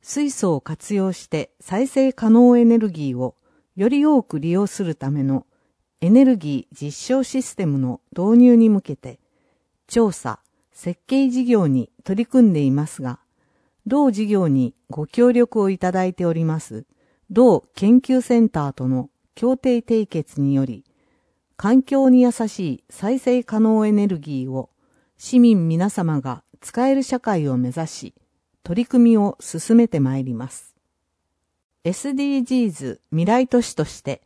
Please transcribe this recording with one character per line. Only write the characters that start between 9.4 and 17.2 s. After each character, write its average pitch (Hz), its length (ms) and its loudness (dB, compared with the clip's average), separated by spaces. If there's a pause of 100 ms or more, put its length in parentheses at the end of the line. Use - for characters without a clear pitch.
調 226 240 0
査、 - 280 -10 (320)
設 - 360 -12
計 269 220 2
事 247 160 -4
業 214 220 2
に 131 220 0 (140)
取 196 200 -4
り - 20 -2
組 247 240 4
ん 185 40 2
で 151 80 0
い 135 100 0
ま 147 160 -2
す - 140 -14
が、 123 180 -8 (680)
同 269 260 0
事 208 160 -4
業 190 220 0
に 127 260 0 (140)
ご 151 160 -10
協 240 260 2
力 233 300 0
を 196 80 0
い 190 80 -4
た 180 160 -4
だ 185 120 -2
い 180 80 -4
て 180 120 -6
お 170 80 0
り 165 100 -4
ま 160 160 -2
す、 110 260 -16 (440)